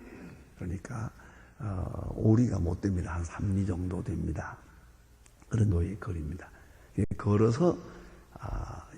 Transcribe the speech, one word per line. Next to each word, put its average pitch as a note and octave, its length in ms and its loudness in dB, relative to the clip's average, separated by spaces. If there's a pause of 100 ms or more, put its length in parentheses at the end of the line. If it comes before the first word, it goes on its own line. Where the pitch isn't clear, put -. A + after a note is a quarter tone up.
(580)
그러니까, F2+ 540 -6 (480)
어, - 560 -4
오 A2 200 8
리가 A2 240 4
못 F2 220 0
됩니다. F2 340 0
한 E2+ 80 -2
삼 F#2+ 320 -2
리 G2 100 2
정도 F2+ 380 -4
됩니다. D#2+ 540 -4 (920)
그런 G#2+ 200 4
노의 F2 300 2
거리입니다. D#2 500 -6 (480)
예, G2 80 4 (100)
걸어서, A#2 600 4 (560)
아, - 540 -8 (100)